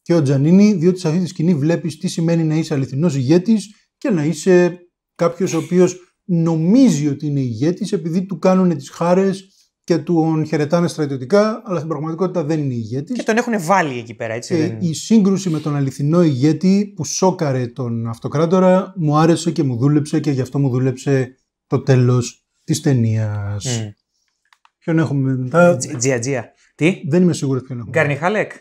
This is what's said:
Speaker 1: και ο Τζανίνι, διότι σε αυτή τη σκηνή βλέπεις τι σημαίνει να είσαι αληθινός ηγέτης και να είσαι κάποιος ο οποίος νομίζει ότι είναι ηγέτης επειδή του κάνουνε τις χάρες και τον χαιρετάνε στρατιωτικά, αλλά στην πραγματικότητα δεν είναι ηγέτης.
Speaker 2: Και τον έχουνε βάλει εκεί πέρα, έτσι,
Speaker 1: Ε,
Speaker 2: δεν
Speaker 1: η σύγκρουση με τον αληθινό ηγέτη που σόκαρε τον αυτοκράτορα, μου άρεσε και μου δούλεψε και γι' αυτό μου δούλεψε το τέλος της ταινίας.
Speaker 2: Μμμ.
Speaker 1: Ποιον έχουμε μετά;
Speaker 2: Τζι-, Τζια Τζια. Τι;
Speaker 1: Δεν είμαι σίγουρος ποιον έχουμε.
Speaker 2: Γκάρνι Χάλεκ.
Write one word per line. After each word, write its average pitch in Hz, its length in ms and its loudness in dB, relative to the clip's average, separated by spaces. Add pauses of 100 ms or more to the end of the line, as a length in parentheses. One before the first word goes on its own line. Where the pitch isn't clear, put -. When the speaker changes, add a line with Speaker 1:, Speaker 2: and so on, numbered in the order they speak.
Speaker 1:
και 170 120 -2
ο 165 80 4
Τζανίνι, 160 520 4
διότι 180 260 2
σε 165 80 -4
αυτή 156 120 0
τη 170 80 -2
σκηνή 165 280 0
βλέπεις 160 420 -2
τι 185 100 -8
σημαίνει 170 360 0
να 156 120 0
είσαι 160 180 -2
αληθινός 135 420 -2
ηγέτης 180 580 2 (240)
και 294 120 -4
να 156 140 0
είσαι 175 560 2 (360)
κάποιος 170 380 -2
ο 165 40 -2
οποίος 180 400 2 (280)
νομίζει 165 800 2
ότι 143 180 -4
είναι 143 140 -2
ηγέτης 135 520 -2
επειδή 175 340 -4
του 170 140 -8
κάνουνε 185 360 2
τις 131 140 -14
χάρες 185 600 0 (340)
και 170 140 0
τον 156 480 0
χαιρετάνε 160 420 0
στρατιωτικά, 160 760 -2
αλλά 185 120 -6
στην 156 120 -8
πραγματικότητα 160 540 -4
δεν 156 160 -2
είναι 135 140 -2
ηγέτης. 127 440 -8
Speaker 2:
Και - 60 -8
τον 220 140 0
έχουνε 233 200 -2
βάλει 160 400 0
εκεί 117 160 -12
πέρα, 113 200 -8
έτσι, 123 220 -6
Speaker 1:
Ε, - 20 0
Speaker 2:
δεν 113 220 -2
Speaker 1:
η 170 140 -2
σύγκρουση 196 560 2
με 156 100 -2
τον 147 160 -4
αληθινό 143 480 0
ηγέτη 160 720 2
που 143 100 -6
σόκαρε 147 640 -2
τον 117 400 -6
αυτοκράτορα, 185 880 0
μου 147 200 0
άρεσε 160 340 2
και 160 120 -2
μου 127 140 -2
δούλεψε 147 420 0
και 151 120 -2
γι' 127 100 -2
αυτό 131 180 -4
μου 139 100 2
δούλεψε 131 680 -2 (320)
το 139 140 -2
τέλος 123 580 2 (240)
της - 180 -2
ταινίας. 110 840 -2
Speaker 2:
Μμμ. 113 240 -4 (880)
Speaker 1:
Ποιον 165 220 -2
έχουμε 135 360 0
μετά; 160 420 2
Speaker 2:
Τζι-, 131 200 -8
Τζια 127 220 -2
Τζια. 123 320 -6 (240)
Τι; 170 340 0
Speaker 1:
Δεν 175 120 4
είμαι 175 120 4
σίγουρος 135 300 -4
ποιον 127 160 -12
έχουμε. 107 180 -14
Speaker 2:
Γκάρνι 147 180 0
Χάλεκ. 175 460 -2